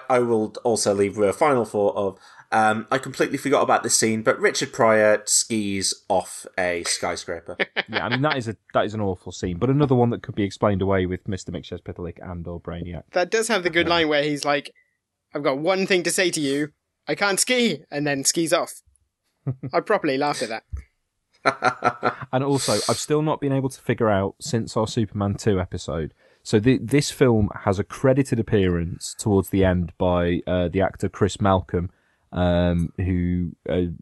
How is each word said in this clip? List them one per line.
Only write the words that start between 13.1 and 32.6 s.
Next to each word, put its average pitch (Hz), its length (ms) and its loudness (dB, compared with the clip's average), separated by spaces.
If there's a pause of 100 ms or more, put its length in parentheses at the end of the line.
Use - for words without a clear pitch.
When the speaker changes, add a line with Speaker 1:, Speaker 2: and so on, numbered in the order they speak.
Speaker 3:
That 180 180 0
does 226 180 0
have 208 140 2
the 175 60 0
good 170 200 2
Speaker 2:
Yeah. 170 40 4
Speaker 3:
line 165 160 4
where 147 140 2
he's 147 240 -2
like, 147 260 -2 (600)
"I've 147 80 -6
got 139 160 0
one 190 280 0
thing 185 180 2
to 175 60 0
say 180 200 0
to 165 100 -4
you. 143 280 -2 (380)
I 156 80 -2
can't 196 240 0
ski," 240 420 0 (100)
and 147 160 -4
then 139 180 -2
skis 165 300 0
off. 160 180 0 (560)
Speaker 2:
<laughs> - 460 -8
Speaker 3:
I 175 60 2
properly 165 360 0
laughed 147 260 -2
at 113 60 -4
that. - 1800 -4
Speaker 2:
<laughs> - 80 -12
And 131 120 0
also, 139 280 0 (160)
I've 117 100 2
still 151 240 0
not 156 180 -2
been 139 120 -2
able 135 160 0
to - 120 -10
figure - 280 0
out 98 320 2
since - 380 -4
our 110 80 2
Superman 101 480 -2
two 98 260 0
episode. 82 540 -6 (280)
So - 160 2
the, 117 200 4
this 127 320 0
film 113 400 4 (140)
has 98 140 2
a 101 60 -2
credited 131 560 0
appearance 92 800 0
towards 98 320 2
the 98 120 2
end 90 360 2
by, 87 480 2
uh, 90 220 0
the 95 120 0
actor 95 300 -2
Chris - 280 -2
Malcolm, 90 520 0 (420)
um, 87 640 2